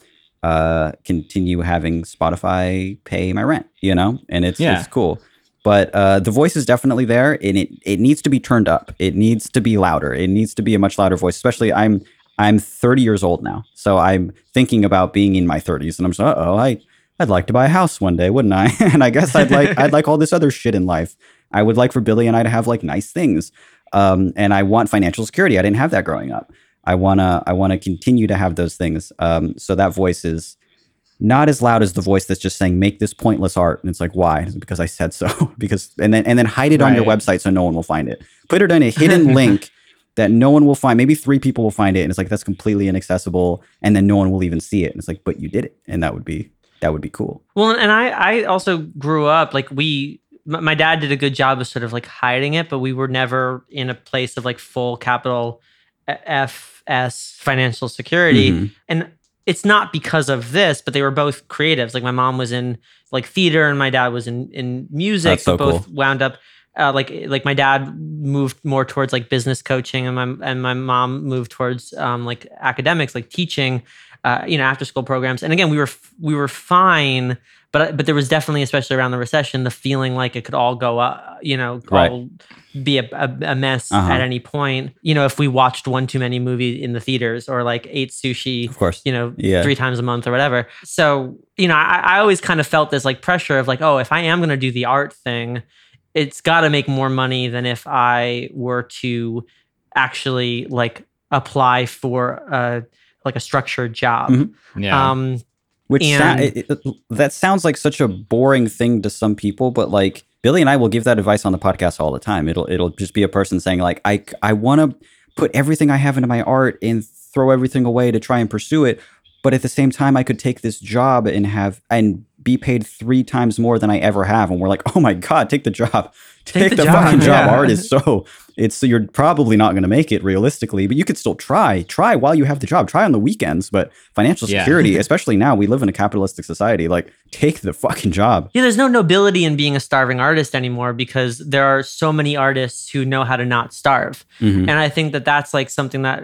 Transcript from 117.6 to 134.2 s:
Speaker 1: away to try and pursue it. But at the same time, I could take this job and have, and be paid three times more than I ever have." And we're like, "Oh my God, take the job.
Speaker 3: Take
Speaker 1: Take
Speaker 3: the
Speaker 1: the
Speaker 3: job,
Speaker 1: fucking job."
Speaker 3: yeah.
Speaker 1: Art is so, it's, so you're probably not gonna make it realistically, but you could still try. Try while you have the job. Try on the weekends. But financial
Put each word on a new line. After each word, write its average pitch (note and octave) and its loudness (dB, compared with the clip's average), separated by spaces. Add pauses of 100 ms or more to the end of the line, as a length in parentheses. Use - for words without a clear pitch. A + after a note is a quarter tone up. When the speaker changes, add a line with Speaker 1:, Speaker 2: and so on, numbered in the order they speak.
Speaker 1:
away A#2+ 2
to A2 0
try B2 -2
and A2+ -2
pursue D3 0
it. A#2+ 0 (420)
But C3 2
at C3 2
the B2+ -4
same C3+ 2
time, C#3 2
I B2+ 2
could B2 -4
take B2 -4
this A2+ -6
job A#2+ 0
and G2+ 0
have, G2+ -4
and A2 0 (180)
be B2 2
paid B2 -2
three B2+ -2
times A#2+ -2
more A#2 2
than G#2+ 0
I G#2 2
ever G2 2
have." G#2 2
And F2+ -2
we're F#2+ 0
like, G2 0 (120)
"Oh F#3+ 4
my B2 4
God, A2+ 0
take C#3+ 0
the A#2 0
job. A2+ -2 (320)
Speaker 3:
Take F#3 0
Speaker 1:
Take F#3+ 6
Speaker 3:
the B3 0
Speaker 1:
the D#3 4
Speaker 3:
job, E3+ 6
Speaker 1:
fucking D3+ 6
job." - 6
Speaker 3:
yeah. - 4
Speaker 1:
Art C3+ 4
is - 0
so, C3 2 (300)
it's, A2 0
so - -2
you're A#2 2
probably C#3+ 2
not G#2+ 4
gonna F#2+ 0
make C#3 2
it G2 -2
realistically, G2 0
but A2+ 0
you D#3 0
could E3+ -2
still G2 -4
try. C3+ 0
Try G3+ 0
while C#3 2
you D3 4
have C#3 -2
the G#2 -6
job. E3 2
Try F3 0
on G3+ 2
the A#2 2
weekends. F#2 -2
But F#2+ -2 (240)
financial A#2 2